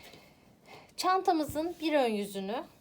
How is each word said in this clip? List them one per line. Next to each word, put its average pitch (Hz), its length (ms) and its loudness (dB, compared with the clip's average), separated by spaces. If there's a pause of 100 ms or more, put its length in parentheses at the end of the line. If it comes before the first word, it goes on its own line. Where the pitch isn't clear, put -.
(960)
Çantamızın 339 840 0
bir 311 120 0
ön 269 160 4
yüzünü 202 560 -4 (160)